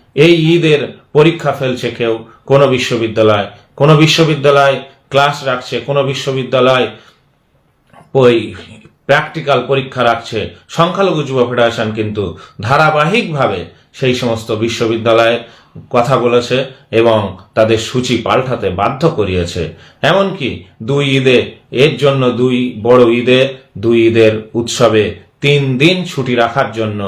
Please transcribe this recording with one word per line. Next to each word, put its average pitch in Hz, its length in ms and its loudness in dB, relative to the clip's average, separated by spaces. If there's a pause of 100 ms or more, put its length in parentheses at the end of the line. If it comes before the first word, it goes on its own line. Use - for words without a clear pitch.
(140)
এই 165 200 4 (200)
ঈদের 156 260 2 (320)
পরীক্ষা 151 400 2
ফেলছে 123 380 -4
কেউ, 113 240 -2 (300)
কোনো 139 220 4
বিশ্ববিদ্যালয়, 110 800 0 (300)
কোনো 151 200 4
বিশ্ববিদ্যালয় 143 800 2 (320)
ক্লাস 143 360 0
রাখছে, 123 360 -4
কোনো 143 240 -2
বিশ্ববিদ্যালয় 127 840 0 (1300)
ওই 117 400 4 (520)
প্র্যাকটিক্যাল 143 600 0
পরীক্ষা 135 380 -4
রাখছে। 113 340 -2 (300)
সংখ্যালঘু 180 540 0
যুব 131 160 -4 (120)
ফেডারেশন 117 420 0
কিন্তু 104 320 -4 (360)
ধারাবাহিকভাবে 147 1000 0 (320)
সেই 127 220 -2
সমস্ত 117 380 -4
বিশ্ববিদ্যালয়ের 113 880 0 (500)
কথা 123 260 0
বলেছে 123 400 0 (340)
এবং 110 460 2 (180)
তাদের 110 240 2
সূচি 123 360 -4 (100)
পাল্টাতে 113 460 -2
বাধ্য 110 400 -4
করিয়েছে। 92 520 -4 (400)
এমনকি 147 640 -2 (180)
দুই 143 220 -2 (140)
ঈদে, 127 200 4 (320)
এর 147 260 2
জন্য 139 340 0
দুই 123 260 0 (260)
বড় 123 200 4 (180)
ঈদে, 127 200 2 (380)
দুই 117 180 2 (100)
ঈদের 113 260 4 (220)
উৎসবে 113 500 0 (360)
তিন 139 380 0
দিন 170 260 2
ছুটি 123 300 -4
রাখার 117 380 0
জন্য 107 360 -6